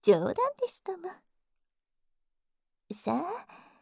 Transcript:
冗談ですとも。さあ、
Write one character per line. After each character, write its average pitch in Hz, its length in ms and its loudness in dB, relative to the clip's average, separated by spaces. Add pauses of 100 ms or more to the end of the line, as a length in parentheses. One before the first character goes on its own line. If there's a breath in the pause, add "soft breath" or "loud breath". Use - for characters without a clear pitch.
冗 175 320 6
談 539 260 0
で 494 80 0
す - 140 -10
と 381 160 -8
も。 349 120 -10 (1800)
さ 214 220 -2
あ、 359 320 -4 (340 loud breath)